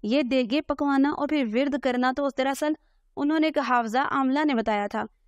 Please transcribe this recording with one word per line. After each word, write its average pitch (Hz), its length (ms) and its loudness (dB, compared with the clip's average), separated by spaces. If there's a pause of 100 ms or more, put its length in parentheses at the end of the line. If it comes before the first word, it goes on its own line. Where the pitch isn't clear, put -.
ये 254 180 2
देगे 254 380 0
पकवाना 285 520 0
और - 160 -4
फिर 294 180 0
विरद 254 360 0
करना 254 300 0
तो 285 180 -2
दरअसल 277 460 -2 (400)
उन्होंने 311 320 2
एक 311 100 0
हाफजा 247 440 0
आमला 277 420 0
ने 294 100 2
बताया 214 340 0
था 214 200 -6 (200)